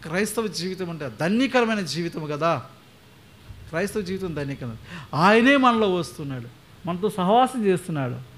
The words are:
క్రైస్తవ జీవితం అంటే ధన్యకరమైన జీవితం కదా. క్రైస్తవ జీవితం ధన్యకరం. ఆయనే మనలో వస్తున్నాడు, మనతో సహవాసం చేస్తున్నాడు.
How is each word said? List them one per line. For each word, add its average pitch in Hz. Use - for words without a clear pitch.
క్రైస్తవ 208
జీవితం 180
అంటే 151
ధన్యకరమైన 226
జీవితం 170
కదా. 147
క్రైస్తవ 202
జీవితం 185
ధన్యకరం. 139
ఆయనే 226
మనలో 226
వస్తున్నాడు, 139
మనతో 180
సహవాసం 220
చేస్తున్నాడు. 147